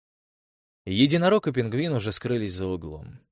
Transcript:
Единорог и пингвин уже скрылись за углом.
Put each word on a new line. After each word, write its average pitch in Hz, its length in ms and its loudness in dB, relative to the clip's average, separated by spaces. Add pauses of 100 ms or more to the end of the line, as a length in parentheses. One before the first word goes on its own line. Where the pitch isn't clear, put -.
(840)
Единорог 165 600 4
и 151 40 2
пингвин 127 420 -2
уже 107 180 -2
скрылись 110 420 -2
за 92 140 -4
углом. 80 520 -8 (120)